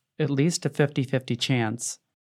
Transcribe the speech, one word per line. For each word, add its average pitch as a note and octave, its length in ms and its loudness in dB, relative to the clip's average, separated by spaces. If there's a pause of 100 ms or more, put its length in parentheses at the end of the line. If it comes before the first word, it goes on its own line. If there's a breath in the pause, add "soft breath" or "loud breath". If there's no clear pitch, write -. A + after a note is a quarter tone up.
(200)
at D3+ 100 0
least C#3+ 380 2
a - 20 -2
fifty-fifty C3+ 680 0
chance. A#2 600 -2 (280)